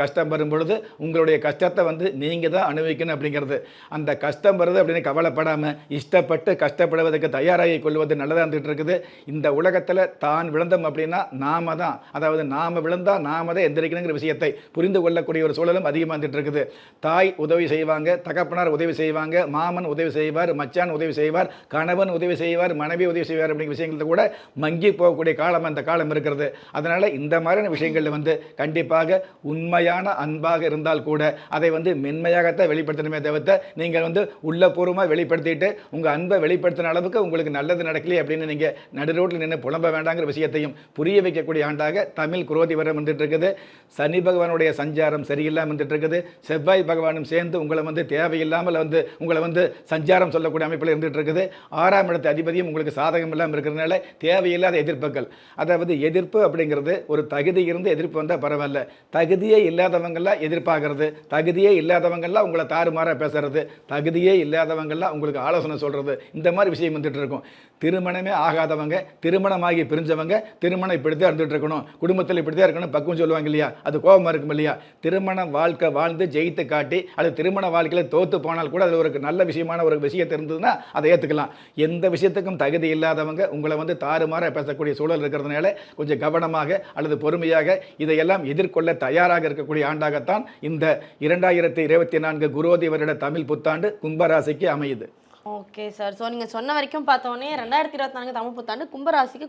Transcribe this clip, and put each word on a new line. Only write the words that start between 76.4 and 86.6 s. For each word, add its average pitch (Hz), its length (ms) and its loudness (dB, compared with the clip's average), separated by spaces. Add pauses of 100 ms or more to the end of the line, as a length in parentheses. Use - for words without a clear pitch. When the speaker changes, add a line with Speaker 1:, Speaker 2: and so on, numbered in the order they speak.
Speaker 1:
காட்டி, 147 260 0 (200)
அது 165 100 2 (100)
திருமண 190 360 0
வாழ்க்கையில 170 280 2 (120)
தோத்து 175 320 2
போனால் 165 260 -2
கூட 180 140 2
அது 165 140 2
ஒரு 151 260 0
நல்ல 180 240 2
விஷயமான 165 380 -2
ஒரு 151 80 4 (100)
விஷயத்தை 165 300 -2
இருந்ததுன்னா 160 360 0 (240)
அதை 151 160 2
ஏத்துக்கலாம். 151 400 0 (320)
எந்த 170 200 0 (100)
விஷயத்துக்கும் 180 480 0
தகுதி 160 320 0
இல்லாதவங்க 156 480 0 (120)
உங்களை 151 260 -2
வந்து 165 220 -4
தாறுமாறா 160 540 0
பேசக்கூடிய 147 420 -4
சூழல் 156 240 -2
இருக்கிறதுனால 147 480 -2 (280)
கொஞ்சம் 143 260 -2
கவனமாக 160 540 0 (180)